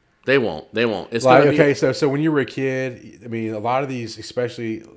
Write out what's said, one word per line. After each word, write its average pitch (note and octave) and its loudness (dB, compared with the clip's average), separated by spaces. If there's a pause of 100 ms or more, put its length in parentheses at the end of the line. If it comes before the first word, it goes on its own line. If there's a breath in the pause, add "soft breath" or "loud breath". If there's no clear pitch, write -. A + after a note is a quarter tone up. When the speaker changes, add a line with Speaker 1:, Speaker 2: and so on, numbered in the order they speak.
(260)
Speaker 1:
They C3+ 4
won't. D#2+ -4
They A#2 0
won't. G2 -4
It's A#2 -2
Speaker 2:
Like, B2+ 8
Speaker 1:
gonna C#3+ 6
be D3+ 4
Speaker 2:
okay, C#3+ 4
so, C3+ 0
so C#3 0
when C#3 0
you D#3+ 0
were D3 2
a C3 2
kid, C3 -6
I B2 -16
mean, A2+ -4
a G#2+ -6
lot B2 0
of C3+ -6
these, A#2+ -8
especially, A#2 -6 (140)